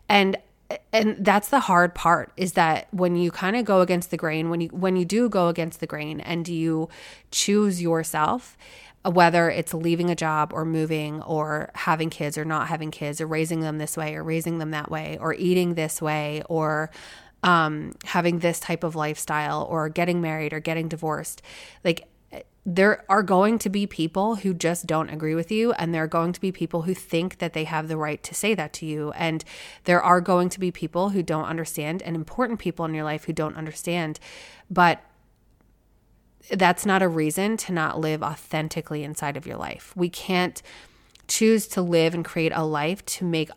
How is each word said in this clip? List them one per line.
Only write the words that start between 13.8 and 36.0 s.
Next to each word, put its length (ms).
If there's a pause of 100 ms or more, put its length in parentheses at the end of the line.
way 180
or 80
raising 360
them 120
that 200
way 300
or 140
eating 400
this 260
way 480
or, 420 (520)
um, 520 (100)
having 340
this 220
type 240
of 100
lifestyle 760
or 200
getting 320
married 320
or 80
getting 280
divorced, 540 (420)
like, 240 (560)
there 440
are 160
going 340
to 100
be 200
people 480
who 180
just 320
don't 240
agree 240
with 160
you, 220
and 200
there 120
are 40
going 240
to 80
be 120
people 300
who 120
think 440
that 160
they 100
have 240
the 80
right 260
to 140
say 180
that 180
to 140
you, 300
and 280 (380)
there 180
are 200
going 280
to 120
be 100
people 380
who 160
don't 220
understand, 560
and 120
important 460
people 240
in 100
your 80
life 220
who 80
don't 240
understand, 640 (500)
but 320 (1500)